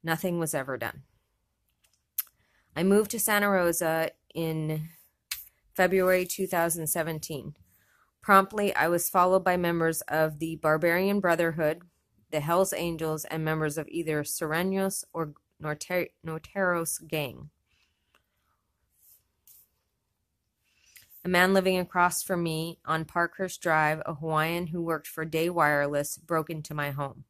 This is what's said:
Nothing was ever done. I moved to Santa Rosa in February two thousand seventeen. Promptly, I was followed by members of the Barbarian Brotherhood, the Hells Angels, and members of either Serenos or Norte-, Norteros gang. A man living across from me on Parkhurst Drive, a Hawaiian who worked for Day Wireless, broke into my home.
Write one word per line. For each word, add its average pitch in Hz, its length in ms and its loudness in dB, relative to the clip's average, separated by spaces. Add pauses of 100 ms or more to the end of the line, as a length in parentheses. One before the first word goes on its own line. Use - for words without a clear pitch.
Nothing 170 320 -2
was 160 160 -2
ever 135 220 -4
done. 117 280 -8 (1700)
I 165 80 0
moved 202 280 4
to 226 100 -6
Santa 208 280 2
Rosa 170 600 2 (260)
in 160 540 -2 (840)
February 185 520 4
two 190 200 -4
thousand 165 420 0
seventeen. 156 680 -6 (680)
Promptly, 202 540 4
I 156 140 2
was 175 200 0
followed 185 360 4
by 180 100 4
members 170 460 0
of 156 380 0
the 160 180 -6
Barbarian 170 640 2
Brotherhood, 165 600 0 (480)
the 151 100 -2
Hells 175 340 2
Angels, 160 480 -4
and 160 220 -6
members 156 320 -2
of 151 100 -6
either 156 360 -4
Serenos 190 920 -2
or 156 220 -6 (220)
Norte-, 156 540 -4 (160)
Norteros 165 800 -4
gang. 147 420 -6 (3750)
A 185 60 -4
man 180 240 6
living 185 260 4
across 175 440 2
from 175 200 -2
me 160 400 -4
on 160 220 -2
Parkhurst 175 560 -4
Drive, 156 440 2
a 156 100 -6
Hawaiian 160 520 0
who 170 140 -6
worked 165 260 -4
for - 160 -8
Day 160 260 0
Wireless, 147 680 2
broke 160 320 -4
into 156 240 -10
my 143 180 -4
home. 139 380 -8